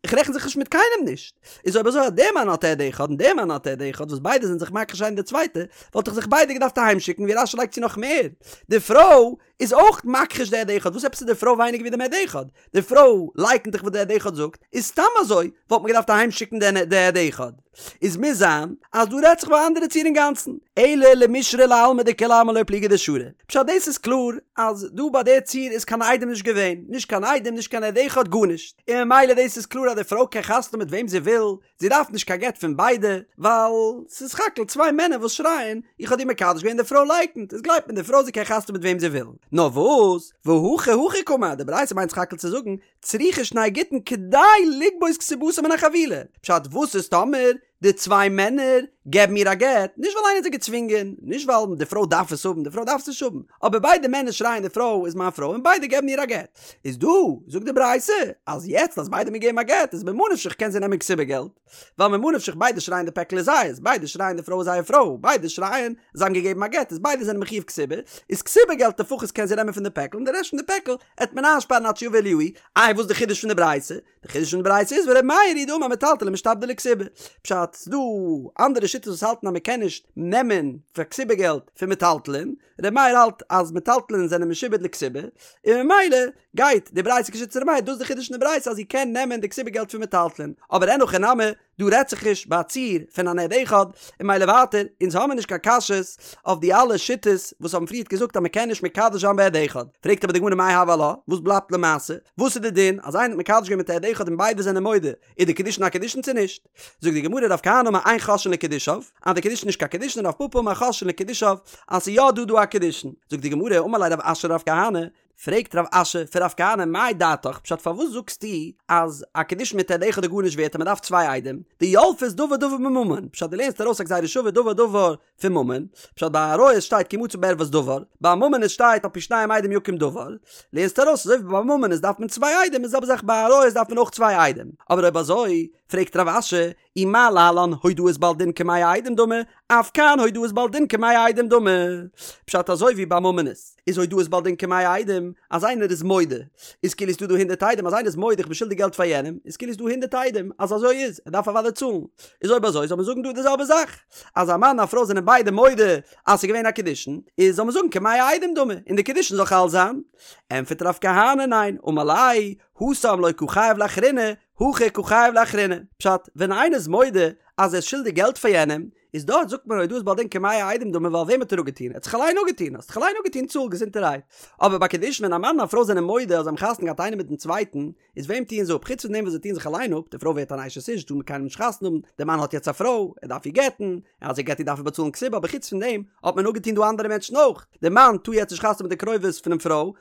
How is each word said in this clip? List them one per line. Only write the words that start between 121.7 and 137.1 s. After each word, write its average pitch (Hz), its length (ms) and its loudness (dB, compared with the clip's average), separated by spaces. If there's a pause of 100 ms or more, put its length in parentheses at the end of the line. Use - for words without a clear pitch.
די 170 60 0
יולף 233 380 6
איז 220 120 -4
דובה, 277 220 -2
דובה, 277 200 -2
מיט 262 140 -2
מומן. 208 400 -2
פשט, 165 180 -8
דער 180 100 -8
לערנט 262 180 -4
דערויס, 214 240 -2
איך 165 80 -8
זאג, 180 400 -2
דובה, 220 240 2
דובה, 202 400 4 (280)
פון 190 100 0
מומן. 135 320 0 (320)
פשט, 160 160 -4
ביי 156 100 0
הרועה 196 400 4
שטייט, 208 260 0
כי 196 100 -6
מוצא 226 200 -6
בערבס 175 300 0
דובה. 135 300 0 (240)
ביי 175 140 4
מומן 247 320 2
שטייט, 226 360 2
אויב 196 120 -6
איך 175 80 -10
שניי 226 280 0
איידעם, 208 200 0
יקים 202 260 -2
דובה. 151 280 -4 (480)
לערנט 175 260 -2
דערויס, 285 260 4
אזוי 233 120 4
ווי 185 140 -4
ביי 196 100 2
מומן, 254 300 0
עס 165 80 0
דארף 196 200 -2
מען 220 100 -6
צוויי 294 260 0
איידעם, 294 300 0
עס 226 60 -8
דארף 254 140 -2
זאגן, 247 220 0
ביי 220 100 2
הרועה, 254 300 6
עס 226 60 2
דארף 220 160 0
מען 233 80 -6
אויך 247 120 2
צוויי 220 260 2
איידעם. 156 320 2 (220)
אבער 180 140 2
אויב 170 140 4
אזוי, 170 500 0 (220)
פרעגט 185 280 -4
רב 180 100 2
אשי, 185 280 -2 (420)
"אי 190 80 0
מה 226 260 6